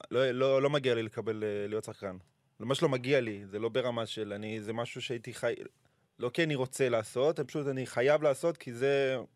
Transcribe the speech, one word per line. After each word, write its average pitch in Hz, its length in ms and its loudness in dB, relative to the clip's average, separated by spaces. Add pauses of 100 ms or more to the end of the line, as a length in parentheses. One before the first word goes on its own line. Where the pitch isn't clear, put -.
(100)
לא, 127 200 4
לא, 135 320 4
לא 143 80 4
מגיע 131 240 2
לי 113 80 2
לקבל, 110 420 -4
אה, 101 240 -2
להיות 107 160 -4
שחקן. 101 320 -10 (440)
ממש 123 220 0
לא 160 60 4
מגיע 131 320 2
לי, 101 260 -6
זה 98 120 -8
לא 113 100 -2
ברמה 117 380 -2
של 104 260 -6
אני, 107 300 -8
זה 107 100 -6
משהו 117 300 -6
שהייתי 120 320 -8
חי-, 120 200 0 (640)
לא 123 160 -2
כי 170 100 4
אני 151 100 2
רוצה 131 340 2
לעשות, 123 520 2
פשוט 143 260 -4
אני 131 200 -2
חייב 147 360 4
לעשות, 151 340 2
כי - 160 -12
זה 131 460 2 (180)